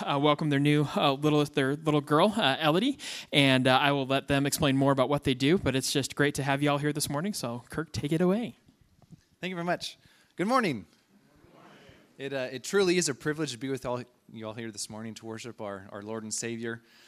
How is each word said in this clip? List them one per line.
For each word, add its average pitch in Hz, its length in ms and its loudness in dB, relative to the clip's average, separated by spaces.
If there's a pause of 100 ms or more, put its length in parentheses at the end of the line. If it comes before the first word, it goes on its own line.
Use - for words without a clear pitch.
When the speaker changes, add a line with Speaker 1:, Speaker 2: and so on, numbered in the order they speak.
Speaker 1:
uh, 143 80 0
welcome 147 320 2
their 139 120 2
new, 147 340 4
uh, 156 160 2
little, 147 320 2
their 143 320 0
little 151 240 2
girl, 151 380 4
uh, 135 240 2
Elodie, 185 360 2 (360)
and, 135 340 6
uh, 127 100 6
I 143 140 4
will 139 160 0
let 135 220 -2
them 139 160 2
explain 139 320 2
more 139 160 4
about 131 160 2
what 143 160 0
they 139 80 2
do, 135 240 2
but 135 180 -2
it's 131 160 -2
just 135 240 -2
great 147 200 2
to 139 80 -4
have 139 200 0
you 147 80 2
all 143 60 0
here 147 160 -2
this 143 160 -4
morning. 139 80 -4 (160)
So, 120 380 -8
Kirk, 160 200 -8
take 147 200 -4
it 165 100 2
away. 208 360 0 (840)
Speaker 2:
Thank 180 80 -6
you 185 60 -8
very 170 100 -6
much. - 320 -4 (380)
Good 175 100 -2
morning. 202 400 0 (1300)
It, 135 120 -8
uh, 131 200 -4
it 127 120 -10
truly 185 360 4
is 156 100 0
a 127 60 -2
privilege 151 380 -4
to 120 40 -10
be 135 120 -6
with 135 180 -4
all 123 160 -4 (280)
you 110 140 -12
all 110 80 -10
here 113 160 -10
this 104 180 -10
morning 110 280 -12
to 113 100 -16
worship 113 340 -12
our, 98 320 -10
our 101 120 -12
Lord 110 180 -8
and 107 100 -10
Savior. 117 520 -6 (240)